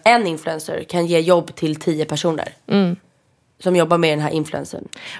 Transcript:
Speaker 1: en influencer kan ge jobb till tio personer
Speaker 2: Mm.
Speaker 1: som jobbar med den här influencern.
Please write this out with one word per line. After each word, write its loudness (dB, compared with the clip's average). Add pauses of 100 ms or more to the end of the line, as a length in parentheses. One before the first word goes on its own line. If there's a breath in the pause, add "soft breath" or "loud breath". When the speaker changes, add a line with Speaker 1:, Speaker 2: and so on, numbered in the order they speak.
Speaker 1:
en 6
influencer -6
kan 0
ge 2
jobb 2
till -2
tio -2
personer -4 (180)
Speaker 2:
Mm. 2 (680)
Speaker 1:
som 2
jobbar 4
med 4
den 0
här -2
influencern. -6 (320 loud breath)